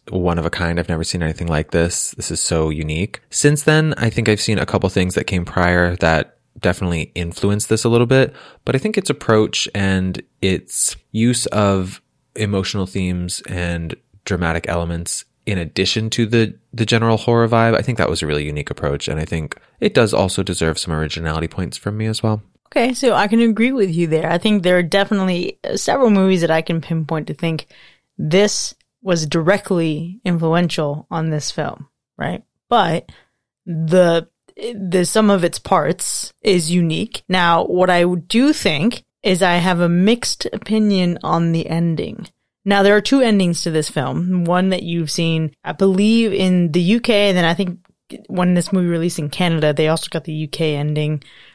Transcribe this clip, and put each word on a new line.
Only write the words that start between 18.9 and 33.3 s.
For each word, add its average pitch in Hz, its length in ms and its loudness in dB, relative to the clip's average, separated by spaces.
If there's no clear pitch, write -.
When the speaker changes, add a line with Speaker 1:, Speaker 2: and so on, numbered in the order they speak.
Speaker 1:
and 76 100 -4
I 80 60 -4
think 80 340 -8
it 202 120 0
does 110 200 4
also 98 280 0
deserve 82 380 -2
some 85 140 -6
originality 78 560 -4
points - 260 -8
from 104 220 -8
me 110 80 -4
as 110 180 -4
well. 107 180 0
Speaker 2:
Okay, 254 260 0
so 240 220 2
I 196 120 2
can 226 120 2
agree 226 320 2
with 208 200 0
you 170 140 0
there. 156 260 0
I 175 60 0
think 208 240 2
there 180 160 4
are 180 60 2
definitely 190 760 0
several 247 360 2
movies 190 300 4
that 160 100 2
I 160 100 2
can 165 200 -4
pinpoint 160 440 -4
to 156 80 -8
think 160 320 -4
this 185 600 0
was 170 240 -2
directly 170 1000 0
influential 165 840 0
on 160 220 -4
this 151 180 -4
film, - 380 -8
right? - 280 -8
But 175 420 0